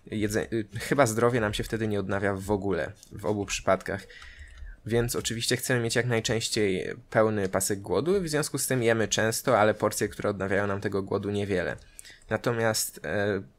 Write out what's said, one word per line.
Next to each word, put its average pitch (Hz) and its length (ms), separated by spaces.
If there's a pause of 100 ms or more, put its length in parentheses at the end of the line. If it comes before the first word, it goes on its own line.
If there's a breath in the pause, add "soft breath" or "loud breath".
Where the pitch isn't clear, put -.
jedze-, 107 460
y, 110 120 (140)
chyba 139 280
zdrowie 117 340
nam 104 140
się 113 100
wtedy 110 240
nie 101 120
odnawia 98 340
w 98 160
ogóle, 95 420 (200)
w 101 140
obu 104 200
przypadkach. 95 600 (800 loud breath)
Więc 117 300
oczywiście 117 400
chcemy 123 240
mieć 117 160
jak 120 100
najczęściej 110 880 (160)
pełny 107 380
pasek 98 320
głodu, 135 400
w 170 80
związku 147 300
z - 80
tym 131 160
jemy 113 260
często, 110 500
ale 107 160
porcje, 107 340
które - 220
odnawiają 98 360
nam 101 140
tego 101 220
głodu, 98 280
niewiele. 98 460 (540 loud breath)
Natomiast, 113 760
e, 101 380 (160)